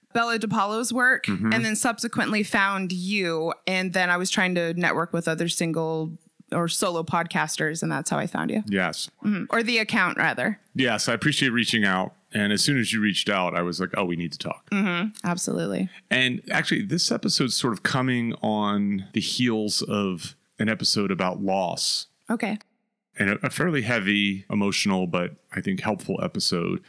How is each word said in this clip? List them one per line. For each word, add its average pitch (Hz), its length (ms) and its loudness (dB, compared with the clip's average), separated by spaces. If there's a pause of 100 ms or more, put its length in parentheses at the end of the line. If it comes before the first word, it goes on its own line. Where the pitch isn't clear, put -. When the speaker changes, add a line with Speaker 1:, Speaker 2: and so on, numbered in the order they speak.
(140)
Speaker 1:
Bella 233 260 2
DePaulo's 220 540 0
work 254 320 4
Speaker 2:
Mm-hmm. 208 280 0
Speaker 1:
and 226 120 2
then 220 100 0
subsequently 220 680 0
found 196 480 0
you. 180 600 -2 (140)
And 185 260 0
then 180 160 2
I 175 80 2
was 180 120 -2
trying 185 260 2
to 170 180 0
network 170 400 0
with 170 140 0
other 165 200 0
single 160 680 -2 (340)
or 170 160 0
solo 170 360 0
podcasters, 165 800 -2
and 160 100 -2
that's 147 200 -2
how 151 80 0
I 139 80 -2
found - 240 -2
you. 214 160 0
Speaker 2:
Yes. 92 420 0 (140)
Speaker 1:
Mm-hmm. 208 260 0
Or 226 140 2
the 226 160 2
account, 208 380 2
rather. 131 420 0 (160)
Speaker 2:
Yes, 117 340 2
I 120 40 4
appreciate 139 360 2
reaching 113 340 2
out. 95 300 2 (180)
And 104 220 0
as 101 100 2
soon 143 160 2
as 107 140 0
you 110 80 0
reached 104 280 2
out, 92 260 2
I 87 80 2
was 87 160 -2
like, 90 160 -2
"Oh, 98 100 0
we 87 100 -2
need 85 180 -4
to - 40 -12
talk." - 340 -8
Speaker 1:
Mm-hmm. 196 380 0 (140)
Absolutely. 175 680 -2 (220)
Speaker 2:
And 127 300 2 (100)
actually, - 320 2
this 135 280 0
episode's - 440 0
sort 120 180 0
of 92 100 -10
coming 127 580 0
on 101 720 0
the 107 80 0
heels 110 640 0
of 98 520 -2 (240)
an 107 100 0
episode 101 420 0
about 92 300 0
loss. 95 640 -2 (220)
Speaker 1:
Okay. 214 280 -2 (600)
Speaker 2:
And 101 140 0
a, 104 160 -2
a - 20 -2
fairly 147 340 0
heavy, 101 640 2
emotional, 101 580 0
but 87 240 -2 (240)
I 95 60 -4
think 95 200 -2
helpful 98 420 -4
episode 90 640 -2